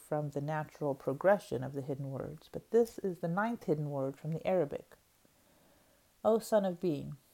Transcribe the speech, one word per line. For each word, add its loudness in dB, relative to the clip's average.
from -2
the -4
natural -4
progression 2
of -6
the -4
hidden -4
words, -10
but -10
this 4
is -4
the -2
ninth -2
hidden 0
word -2
from -4
the -4
Arabic. 0
O 6
son 2
of -2
being, -2